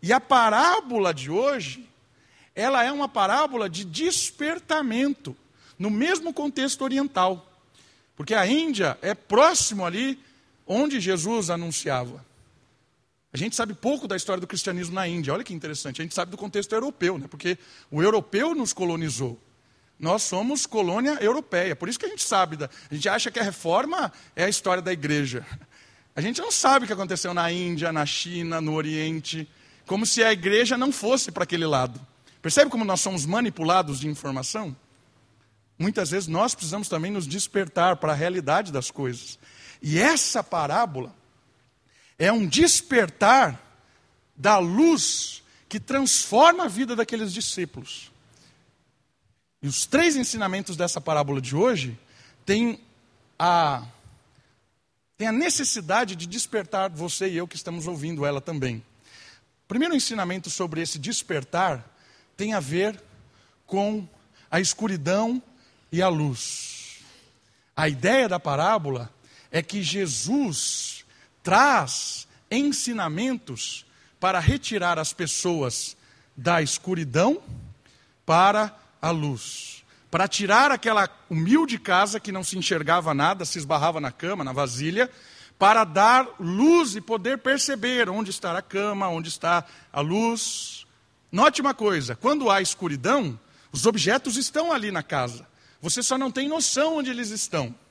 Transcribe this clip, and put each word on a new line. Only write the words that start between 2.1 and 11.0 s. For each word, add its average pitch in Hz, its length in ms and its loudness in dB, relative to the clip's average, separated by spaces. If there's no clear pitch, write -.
ela 240 300 2
é 262 80 -2
uma 285 160 -2
parábola 233 600 0
de 175 160 -8
despertamento, 285 1500 -2
no 202 120 -2
mesmo 320 420 0
contexto 277 500 -2
oriental. 240 800 -2
Porque 156 200 -4
a 196 120 4
Índia 233 560 2
é 196 120 -2
próximo 226 680 4
ali 240 340 -4
onde 262 340 0